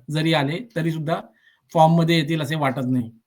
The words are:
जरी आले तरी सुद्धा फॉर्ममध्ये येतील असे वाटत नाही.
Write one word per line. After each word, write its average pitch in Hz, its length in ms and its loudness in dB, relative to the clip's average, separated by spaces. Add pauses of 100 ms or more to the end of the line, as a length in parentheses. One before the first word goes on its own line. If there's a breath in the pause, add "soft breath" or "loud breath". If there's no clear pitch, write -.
(100)
जरी 156 240 0
आले 147 240 0 (180)
तरी 165 140 -2
सुद्धा 160 260 -4 (580 soft breath)
फॉर्ममध्ये 165 440 4
येतील 156 220 -2
असे 147 140 -4
वाटत 131 320 -2
नाही. 123 240 -2 (160)